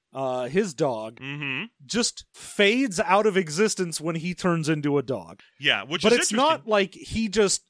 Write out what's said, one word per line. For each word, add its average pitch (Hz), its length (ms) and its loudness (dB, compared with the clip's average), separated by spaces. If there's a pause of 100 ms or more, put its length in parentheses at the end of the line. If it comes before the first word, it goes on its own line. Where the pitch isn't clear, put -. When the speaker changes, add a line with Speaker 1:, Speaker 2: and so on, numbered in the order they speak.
(120)
Speaker 1:
uh, 127 380 -4
his 185 240 0
dog, 117 480 -4
Speaker 2:
Mm-hmm. 143 460 -8 (180)
Speaker 1:
just - 480 -4
fades 208 640 0
out 202 260 4
of 190 120 2
existence 175 640 0
when 165 160 -4
he 175 160 -6
turns 165 340 0
into 147 300 0
a 139 40 0
dog. 104 380 -6 (220)
Speaker 2:
Yeah, 120 220 2
which 143 180 -4
Speaker 1:
But 214 100 4
Speaker 2:
is 240 80 6
Speaker 1:
it's - 140 0
Speaker 2:
interesting. 294 240 2
Speaker 1:
not - 100 -16
like 202 280 0
he 220 340 -4
just 196 400 2